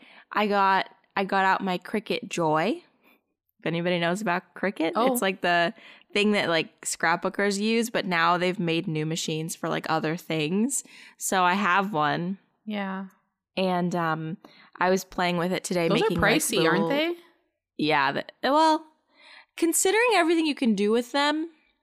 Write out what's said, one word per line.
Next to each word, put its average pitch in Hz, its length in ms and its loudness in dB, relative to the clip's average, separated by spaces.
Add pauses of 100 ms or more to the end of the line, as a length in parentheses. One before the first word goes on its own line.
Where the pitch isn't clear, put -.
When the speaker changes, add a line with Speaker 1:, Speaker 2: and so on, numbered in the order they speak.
(320)
Speaker 1:
I 214 160 0
got, 196 420 2 (280)
I 196 80 0
got 190 180 0
out 190 180 2
my 185 180 -2
Cricut - 500 -4
Joy. 170 520 0 (800)
If - 60 -10
anybody 170 340 -2
knows 175 220 0
about 180 340 -4
Cricut, 202 400 -2
Speaker 2:
Oh. 254 160 2
Speaker 1:
it's, 247 100 -2
like, 190 200 -2
the 175 320 2 (400)
thing 208 180 2
that, 196 180 0
like, 160 200 0 (160)
scrapbookers 190 720 -2
use, 226 300 0
but - 160 -4
now 175 320 2
they've 180 220 0
made 165 280 0
new 156 180 -2
machines 160 500 -6
for, - 120 -8
like, 156 220 -4
other 156 260 0
things. 175 680 -2 (340)
So 185 260 0
I 180 120 4
have 196 360 2
one. 156 460 -2 (280)
Speaker 2:
Yeah. 196 420 -8 (500)
Speaker 1:
And, 180 380 0
um, 160 420 -4 (420)
I 180 100 2
was 190 140 2
playing 175 340 -2
with 175 140 0
it 175 140 -4
today, 175 240 0
Speaker 2:
Those 208 100 2
are 392 60 2
Speaker 1:
making, 175 160 0
like, 208 140 4
Speaker 2:
pricey, 202 300 0
aren't 180 200 2
Speaker 1:
little - 40 -2
Speaker 2:
they? 320 260 -2 (600)
Speaker 1:
Yeah. 147 360 2
The, - 120 -6 (180)
well, 311 420 2 (720)
considering 392 560 2
everything 330 320 2
you 285 100 0
can 226 180 2
do 208 180 2
with 240 200 0
them 302 380 0 (340)